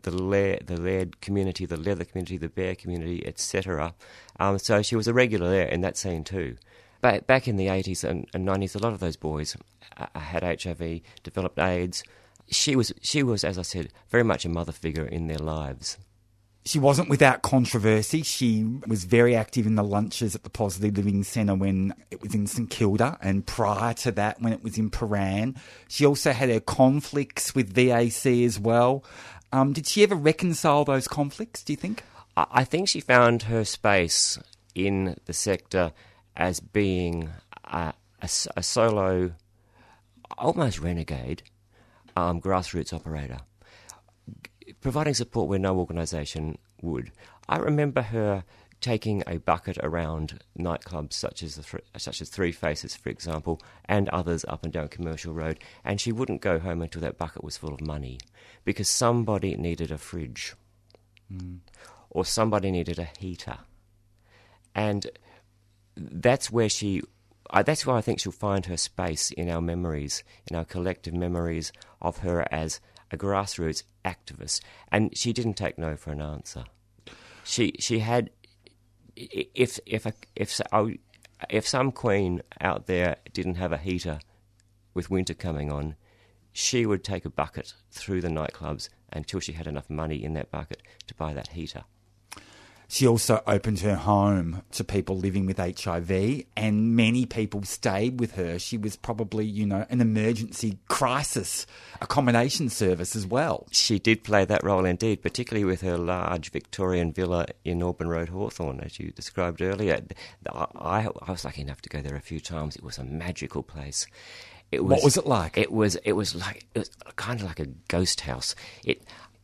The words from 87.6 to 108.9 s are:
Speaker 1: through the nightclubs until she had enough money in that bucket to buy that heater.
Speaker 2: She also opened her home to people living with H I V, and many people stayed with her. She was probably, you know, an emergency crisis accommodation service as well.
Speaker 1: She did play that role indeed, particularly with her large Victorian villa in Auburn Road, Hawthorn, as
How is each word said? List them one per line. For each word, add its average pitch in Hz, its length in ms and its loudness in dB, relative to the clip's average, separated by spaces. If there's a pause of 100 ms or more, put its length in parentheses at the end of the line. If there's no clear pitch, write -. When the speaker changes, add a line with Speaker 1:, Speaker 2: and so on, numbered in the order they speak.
Speaker 1:
through 92 320 -4
the 87 60 -4
nightclubs 78 600 -6 (220)
until 78 280 -6
she 78 140 -8
had 80 120 -10
enough 73 240 -8
money 78 340 -4
in 78 120 -4
that - 160 -6
bucket 73 320 -10 (240)
to - 80 -18
buy 78 180 -6
that 64 160 -8
heater. 80 360 -12 (1040)
Speaker 2:
She - 180 4
also 113 400 4
opened 104 320 2
her 101 160 2
home 98 640 4 (120)
to - 100 -4
people 98 340 -2
living 95 300 0
with 95 120 -2
H 90 280 -4
I 85 120 0
V, 95 460 0 (100)
and 107 400 4
many 120 300 4
people 104 380 -4
stayed 110 560 -2
with 113 160 -2
her. 87 240 -2
She - 180 -6
was 104 180 -4
probably, 110 500 -4
you 107 200 -2
know, 101 240 0
an 123 100 0
emergency 110 800 2 (120)
crisis - 760 0 (360)
accommodation 127 680 4
service 92 460 2
as 104 100 -4
well. 120 460 0
Speaker 1:
She - 260 4
did 113 260 4
play 101 220 6
that 101 180 2
role 92 220 4
indeed, 92 380 0
particularly 107 420 -2
with 92 160 2
her 90 160 0
large 87 540 -2
Victorian 87 640 0
villa 87 340 0 (180)
in 87 160 -2
Auburn 85 280 -2
Road, 82 200 -2
Hawthorn, 87 520 -6
as - 180 -12